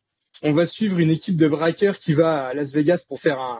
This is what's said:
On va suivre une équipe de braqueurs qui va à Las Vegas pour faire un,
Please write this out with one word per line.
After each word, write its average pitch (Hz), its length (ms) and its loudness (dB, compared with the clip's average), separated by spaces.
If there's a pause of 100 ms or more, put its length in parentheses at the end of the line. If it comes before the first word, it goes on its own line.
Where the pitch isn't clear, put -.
(440)
On 151 80 2
va 165 140 4
suivre 185 340 -2
une 160 100 4
équipe 160 280 -2
de 160 100 4
braqueurs 165 500 0
qui - 160 -2
va 156 340 2
à 127 60 -6
Las 143 200 -6
Vegas 151 340 2
pour 135 120 -12
faire 143 200 -2
un, 123 200 -8